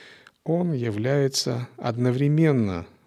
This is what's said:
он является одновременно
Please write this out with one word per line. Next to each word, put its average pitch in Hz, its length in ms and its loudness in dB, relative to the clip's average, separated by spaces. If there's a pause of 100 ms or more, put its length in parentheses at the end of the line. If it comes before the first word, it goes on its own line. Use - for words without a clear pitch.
(440)
он 170 300 0
является 123 960 -2 (100)
одновременно 127 1120 0 (200)